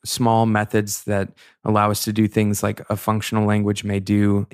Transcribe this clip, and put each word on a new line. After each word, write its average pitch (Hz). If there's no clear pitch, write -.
small 113
methods 107
that 98
allow 107
us 104
to 110
do 107
things 104
like 101
a 104
functional 107
language 104
may 101
do, 101